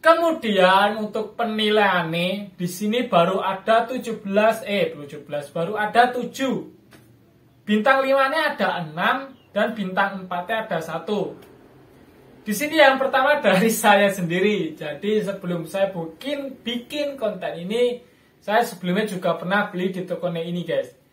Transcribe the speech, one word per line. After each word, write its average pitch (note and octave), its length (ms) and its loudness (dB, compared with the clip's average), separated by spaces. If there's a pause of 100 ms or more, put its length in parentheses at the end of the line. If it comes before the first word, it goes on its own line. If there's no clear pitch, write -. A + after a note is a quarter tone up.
Kemudian G#3+ 960 4
untuk G#3+ 400 -6
penilaiannya, G3+ 1200 0
di F3 80 -4
sini A3 400 -2
baru F3+ 320 2
ada G#3+ 480 0
tujuh A#3 320 -6
belas, G#3 480 2
eh, F#3+ 240 0
tujuh D3 320 -14
belas, C#3+ 240 -8
baru F#3+ 320 -4
ada A#3 320 4
tujuh. B3 560 -4 (960)
Bintang C4+ 400 4
limanya C#4 480 2
ada F3 320 -2
enam, G#3 480 -2 (240)
dan A3 160 0
bintang F#3+ 560 -4
empatnya G#3+ 400 -6
ada E3 160 -4
satu. E3 560 -6 (1040)
Di G#3+ 80 -6
sini D4 320 2
yang C4+ 160 6
pertama C4+ 400 2
dari G3+ 380 4
<laughs> - 100 -4
saya G3+ 240 6
sendiri. F3+ 640 0
Jadi F3 480 -2
sebelum F3 480 -6
saya G3 160 2
bikin, C4 720 -8
bikin C#4 560 -6
konten F3 480 -6
ini, A#3+ 400 -2 (400)
saya A3+ 240 2
sebelumnya F3+ 400 -2
juga F3+ 320 -2
pernah G3 320 0
beli F3+ 240 -4
di F3+ 80 -6
tokonya E3+ 400 -4
ini E3+ 240 -4
guys. C3+ 320 -4 (140)